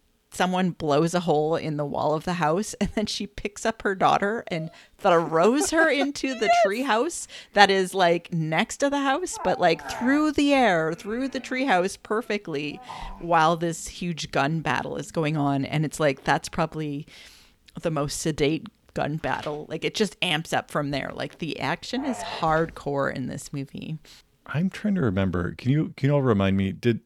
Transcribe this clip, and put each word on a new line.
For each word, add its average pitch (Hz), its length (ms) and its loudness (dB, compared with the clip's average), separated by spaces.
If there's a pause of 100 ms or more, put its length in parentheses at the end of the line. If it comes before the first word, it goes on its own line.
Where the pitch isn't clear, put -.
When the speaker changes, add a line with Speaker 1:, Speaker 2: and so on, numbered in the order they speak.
(300)
Speaker 1:
someone 180 420 0
blows 160 420 2
a 175 60 0
hole 160 360 2
in 147 220 -4
the 147 80 -2
wall 147 280 -2
of 156 100 -4
the 180 100 -2
house, 170 400 0
and - 200 -2
then 214 120 -2
she - 200 -6
picks - 380 -10
up 226 180 -4
her 202 120 0
daughter 190 540 2
and 165 220 -6 (280)
throws 170 720 4
her 320 200 4
<laughs> - 0 -
into 277 440 -2
the 233 100 -4
Speaker 2:
Yes. 370 180 6
Speaker 1:
tree 226 200 2
house 262 440 0 (280)
that 202 160 8
is, 190 240 0
like, 170 400 4
next 160 420 0
to 285 140 0
the 285 100 0
house, 302 420 -2
but, 185 160 0
like, 165 220 2 (120)
through 294 400 2
the 285 200 2
air, 180 400 4
through 226 360 -6
the 262 120 -8
tree 254 240 -4
house 190 320 2
perfectly, 202 840 -4 (400)
while 170 380 4
this 165 320 -4
huge 170 420 -8
gun 151 300 0
battle 143 380 -4
is 143 120 -10
going 156 280 0
on. 143 260 2
And 151 220 0
it's - 120 -6
like, 143 240 0
that's - 280 0
probably 156 560 -4 (720)
the 170 100 -2
most 147 300 -2
sedate 156 460 0 (280)
gun 147 220 -2
battle. 151 520 -4
Like, 143 160 -6
it 147 100 -4
just - 280 0
amps 160 300 -2
up - 200 -2
from 147 180 -2
there. - 240 -4
Like, - 240 -8
the - 220 -6
action 180 440 -4
is 247 120 -4
hardcore 156 1000 -2
in 127 140 -6
this - 240 -10
movie. 147 460 -8 (480)
Speaker 3:
I'm 180 240 0
trying 202 260 -2
to 180 60 2
remember. 92 540 0
Can 120 140 0
you, 151 260 2
can 135 120 0
you 147 80 4
all 143 60 2
remind 98 340 4
me? 95 160 2
Did, 117 340 2